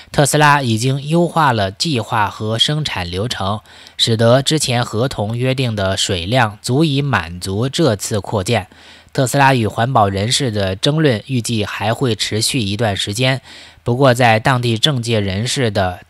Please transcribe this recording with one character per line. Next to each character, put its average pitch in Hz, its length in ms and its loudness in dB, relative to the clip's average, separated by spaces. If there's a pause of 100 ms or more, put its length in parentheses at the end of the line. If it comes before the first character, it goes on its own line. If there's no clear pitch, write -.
(100)
特 147 140 2
斯 147 140 0
拉 147 240 6
已 113 160 0
经 135 280 -2
优 170 220 2
化 147 240 2
了 98 180 0
计 127 300 -4
划 107 300 -2
和 110 280 -4
生 151 240 0
产 104 280 -6
流 95 180 -4
程， 104 320 -4 (380)
使 - 180 2
得 117 240 6
之 156 180 0
前 120 240 0
合 110 240 -2
同 113 300 -4
约 131 180 0
定 127 220 -2
的 95 220 -2
水 87 260 -2
量 107 380 0
足 131 200 0
以 143 200 0
满 90 360 -2
足 101 300 -2
这 139 260 2
次 101 260 -4
扩 101 220 -4
建。 101 260 -2 (440)
特 139 140 0
斯 139 100 -2
拉 135 160 6
与 117 140 2
环 117 260 -2
保 110 160 4
人 98 240 -2
士 135 180 0
的 98 240 -2
争 143 220 -2
论 139 300 2
预 127 160 -2
计 110 240 -2
还 104 260 -4
会 117 240 -2
持 - 240 -4
续 - 180 -2
一 101 160 -2
段 104 220 -2
时 101 160 -4
间， 127 300 0 (420)
不 120 140 0
过 131 160 6
在 117 260 4
当 123 220 2
地 120 160 0
政 139 240 0
界 113 180 0
人 98 260 -2
士 123 240 -2
的 92 400 -2